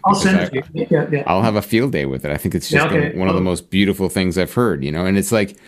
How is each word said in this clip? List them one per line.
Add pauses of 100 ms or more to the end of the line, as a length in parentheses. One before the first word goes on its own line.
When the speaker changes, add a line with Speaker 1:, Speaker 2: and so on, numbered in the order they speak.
Speaker 1:
I'll
Speaker 2:
because
Speaker 1:
send
Speaker 2:
I,
Speaker 1:
it
to
you.
Yeah,
yeah.
Speaker 2:
I'll
have
a
field
day
with
it.
I
think
it's
Speaker 1:
Yeah,
Speaker 2:
just
been
Speaker 1:
okay.
Speaker 2:
one
of
the
Speaker 1:
Cool.
Speaker 2:
most
beautiful
things
I've
heard,
you
know?
And
it's
like, (100)